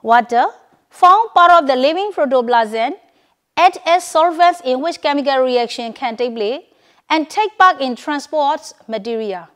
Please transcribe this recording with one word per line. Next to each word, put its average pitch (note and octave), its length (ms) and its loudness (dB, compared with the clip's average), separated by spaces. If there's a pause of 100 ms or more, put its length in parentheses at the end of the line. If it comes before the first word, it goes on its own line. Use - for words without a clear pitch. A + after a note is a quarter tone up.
Water A#3+ 360 2 (540)
form F#4+ 240 6 (120)
part F4 220 6
of D#4+ 120 4
the C4 160 0
living F4+ 300 -2
protoplasm, A#3+ 760 -2 (760)
act F4+ 120 2 (160)
as F4+ 80 0 (140)
solvents F4 440 2 (100)
in B3+ 140 0
which E4 180 -6
chemical C#4 360 -2 (120)
reaction A#3+ 380 -4 (120)
can A#3 160 -6
take B3 200 -6
place, A#3 260 -6 (480)
and D#4 200 -2
take G4+ 220 -4 (100)
part F#4 140 4 (100)
in B3+ 60 -6 (120)
transport D4 580 -4 (320)
material. G#3+ 520 -8 (100)